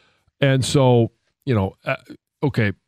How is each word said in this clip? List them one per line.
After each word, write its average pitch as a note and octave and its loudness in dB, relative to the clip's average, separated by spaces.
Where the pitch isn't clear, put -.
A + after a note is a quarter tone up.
And C3+ 0
so, B2 2
you C3+ -2
know, F#2+ -2
uh, D3 -4
okay, A#2 -2